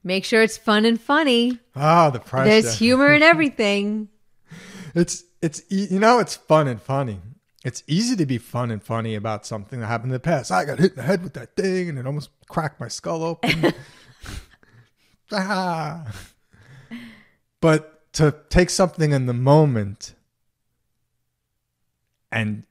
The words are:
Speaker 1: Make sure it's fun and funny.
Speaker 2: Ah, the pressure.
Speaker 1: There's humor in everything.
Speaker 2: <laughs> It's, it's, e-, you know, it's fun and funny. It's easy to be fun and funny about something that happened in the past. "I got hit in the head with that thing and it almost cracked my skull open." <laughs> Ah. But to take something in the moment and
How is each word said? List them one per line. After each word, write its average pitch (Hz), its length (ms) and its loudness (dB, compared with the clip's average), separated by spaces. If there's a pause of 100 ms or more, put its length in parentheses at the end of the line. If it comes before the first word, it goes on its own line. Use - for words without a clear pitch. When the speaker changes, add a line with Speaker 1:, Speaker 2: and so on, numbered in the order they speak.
Speaker 1:
Make 185 200 -4
sure 220 200 2
it's 220 140 -2
fun 214 280 2
and 233 160 2
funny. 254 580 2 (160)
Speaker 2:
Ah, 156 360 4
the 120 80 -6
pressure. 131 300 0
Speaker 1:
There's 214 280 4
humor 262 360 4
in 294 100 4
everything. 214 920 0
Speaker 2:
<laughs> - 40 -20 (800)
It's, - 280 -2 (160)
it's, 165 280 -6
e-, 196 220 -4
you 190 80 0
know, 226 200 6
it's - 180 -4
fun 156 320 2
and 113 120 -8
funny. 131 380 -4 (460)
It's - 200 -10
easy 226 300 0
to 170 100 0
be 127 120 -2
fun 120 340 -6
and 104 100 -8
funny 113 340 -6
about 104 300 -8
something 113 360 -12
that 107 60 -8
happened 117 240 -4
in - 20 -2
the 127 80 -6
past. 160 320 -2
"I 180 100 0
got 139 160 -8
hit 185 120 4
in - 40 -20
the 120 80 -12
head 175 180 -2
with 185 120 -14
that 120 240 -12
thing 185 320 -4
and 139 100 -8
it 123 80 -10
almost 147 220 -8 (180)
cracked - 320 -6
my 117 80 -12
skull 165 360 -8
open." 165 560 -2
<laughs> - 40 -20 (1500)
Ah. 170 760 -4 (1500)
But - 540 0
to 151 200 4 (140)
take 180 220 0
something 165 420 0
in 131 140 0
the 123 80 -4
moment 127 800 2 (2250)
and 107 400 -4